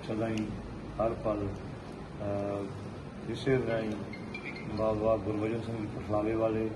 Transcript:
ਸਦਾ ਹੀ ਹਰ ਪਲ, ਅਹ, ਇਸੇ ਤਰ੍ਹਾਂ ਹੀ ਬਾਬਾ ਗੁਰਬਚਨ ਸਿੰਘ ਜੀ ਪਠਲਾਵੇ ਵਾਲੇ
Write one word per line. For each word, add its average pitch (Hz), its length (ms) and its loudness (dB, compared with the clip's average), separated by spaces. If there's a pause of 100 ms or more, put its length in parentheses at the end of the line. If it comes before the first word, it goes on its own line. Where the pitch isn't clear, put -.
ਸਦਾ 113 200 2
ਹੀ 107 200 2 (540)
ਹਰ 113 120 4
ਪਲ, 104 340 0 (720)
ਅਹ, 101 1080 -2
ਇਸੇ 131 260 4
ਤਰ੍ਹਾਂ 113 240 2
ਹੀ 110 100 0 (840)
ਬਾਬਾ 110 440 4
ਗੁਰਬਚਨ 107 440 0
ਸਿੰਘ 113 160 -4
ਜੀ 104 180 -2
ਪਠਲਾਵੇ 107 400 2
ਵਾਲੇ 110 400 4